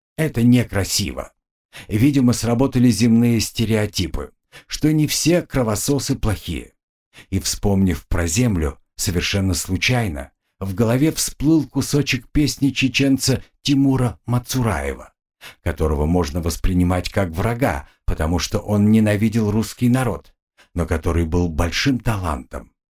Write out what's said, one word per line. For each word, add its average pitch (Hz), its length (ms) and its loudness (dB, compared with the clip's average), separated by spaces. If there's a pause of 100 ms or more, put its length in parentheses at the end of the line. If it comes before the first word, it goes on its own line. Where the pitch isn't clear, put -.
(180)
это 139 260 -2
некрасиво. 101 880 0 (560)
Видимо, 123 460 4
сработали 120 560 2
земные 117 500 4
стереотипы, 104 920 -4 (360)
что - 240 -2
не 151 160 2
все 175 340 0
кровососы 131 760 -2
плохие. 87 580 -6 (560)
И, 95 100 -2
вспомнив 95 680 0
про 85 200 0
землю, 87 520 0 (160)
совершенно 92 580 -2
случайно, 92 800 -2 (280)
в 95 140 -8
голове 123 380 2
всплыл 156 560 0
кусочек 139 640 -2
песни 143 400 0
чеченца 135 720 0 (180)
Тимура 135 640 2
Мацураева, 113 880 -4 (480)
которого 76 440 0
можно 85 360 0
воспринимать 90 680 0
как 98 200 -2
врага, 98 580 -2 (180)
потому 82 340 0
что - 200 -4
он 104 320 2
ненавидел 107 600 2
русский 113 360 -2
народ, 120 460 -2 (400)
но 85 120 -2
который 82 400 0
был 87 220 0
большим 85 520 -2
талантом. 76 760 -6 (220)